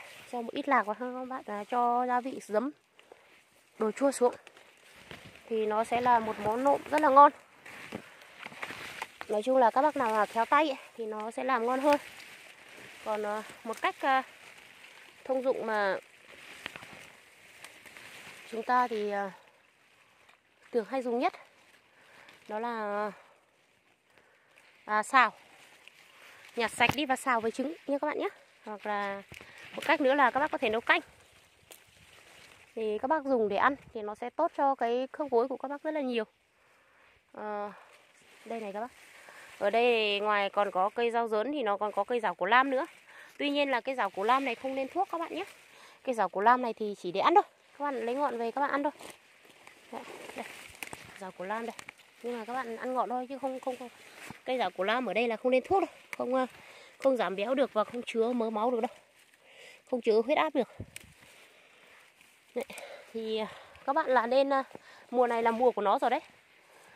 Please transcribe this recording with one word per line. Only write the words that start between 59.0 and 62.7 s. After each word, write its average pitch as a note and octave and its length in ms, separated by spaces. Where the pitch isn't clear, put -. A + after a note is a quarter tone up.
Không B3 100
chứa A3 240
huyết C#4+ 120
áp D#4 180
được. A#3+ 120
Đấy, A#3+ 100